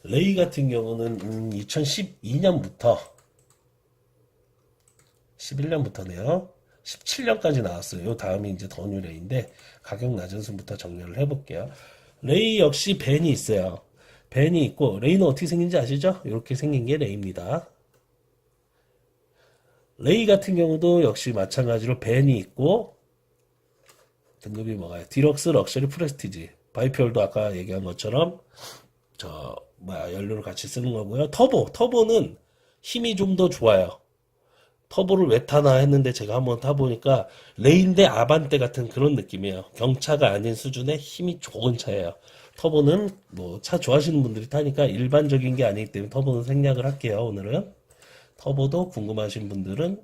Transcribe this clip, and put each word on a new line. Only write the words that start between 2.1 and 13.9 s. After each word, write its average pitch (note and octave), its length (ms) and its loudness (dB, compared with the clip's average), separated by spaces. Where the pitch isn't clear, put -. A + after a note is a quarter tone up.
년부터, A#2+ 580 2
십일 C#3 320 -6
년부터네요. A#2 840 -4
십칠 - 380 -8
년까지 E3+ 340 2
나왔어요. F2 480 -6
요 A2+ 80 -4
다음이 G2+ 320 -4
이제 F#2+ 180 -8
더뉴 G2 340 -8
레이인데 F2+ 520 -8
가격 A#2+ 320 -6
낮은 F#2+ 260 -8
순부터 G2+ 380 -12
정리를 F2 400 -12
해볼게요. C#3 500 -6
레이 G#3 380 2
역시 E3 360 2
밴이 D3+ 340 2
있어요. F#2 520 -2